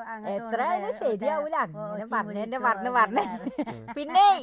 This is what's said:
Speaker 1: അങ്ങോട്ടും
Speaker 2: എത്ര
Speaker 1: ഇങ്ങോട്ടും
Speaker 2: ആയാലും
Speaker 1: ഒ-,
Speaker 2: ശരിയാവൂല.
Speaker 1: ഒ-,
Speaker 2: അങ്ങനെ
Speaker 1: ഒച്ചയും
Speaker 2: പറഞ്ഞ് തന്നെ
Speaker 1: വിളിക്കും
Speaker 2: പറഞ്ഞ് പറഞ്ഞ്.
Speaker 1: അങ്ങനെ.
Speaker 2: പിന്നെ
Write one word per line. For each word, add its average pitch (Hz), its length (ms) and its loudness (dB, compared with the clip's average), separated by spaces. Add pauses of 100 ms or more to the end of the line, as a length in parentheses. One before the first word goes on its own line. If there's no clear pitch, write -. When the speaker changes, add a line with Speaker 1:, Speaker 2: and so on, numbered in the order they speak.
(120)
Speaker 1:
അങ്ങോട്ടും 214 220 -6
Speaker 2:
എത്ര 214 80 -4
Speaker 1:
ഇങ്ങോട്ടും 233 240 -2
Speaker 2:
ആയാലും 349 220 0
Speaker 1:
ഒ-, 508 140 -6
Speaker 2:
ശരിയാവൂല. 294 540 0
Speaker 1:
ഒ-, 277 60 2
Speaker 2:
അങ്ങനെ 208 300 -6
Speaker 1:
ഒച്ചയും 214 180 -8
Speaker 2:
പറഞ്ഞ് 214 340 -2
തന്നെ 240 140 -4
Speaker 1:
വിളിക്കും 240 120 2
Speaker 2:
പറഞ്ഞ് 220 200 -2
പറഞ്ഞ്. 233 380 4
Speaker 1:
അങ്ങനെ. - 680 -8
Speaker 2:
പിന്നെ 370 300 6 (160)